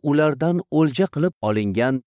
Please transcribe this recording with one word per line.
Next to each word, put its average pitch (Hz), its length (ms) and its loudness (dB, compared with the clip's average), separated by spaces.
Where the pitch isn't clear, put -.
ulardan 156 460 0
o'lja 156 440 2
qilib 151 280 -2
olingan 107 520 0